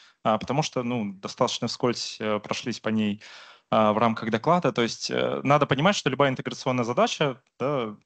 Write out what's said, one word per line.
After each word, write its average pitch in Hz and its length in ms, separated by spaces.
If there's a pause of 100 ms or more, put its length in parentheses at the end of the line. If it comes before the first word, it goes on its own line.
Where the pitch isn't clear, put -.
(240)
а, 110 140
потому 139 240
что, 135 220
ну, 117 300
достаточно 117 540
вскользь, - 520
э, 107 200
прошлись - 400
по 110 100
ней, 107 320 (480)
а, 110 220
в 104 60
рамках 113 320
доклада. 147 420
То 120 100
есть, - 280
э, 127 340
надо 143 220
понимать, 185 300
что - 140
любая 135 200
интеграционная 123 540
задача, 139 580 (180)
да, 123 460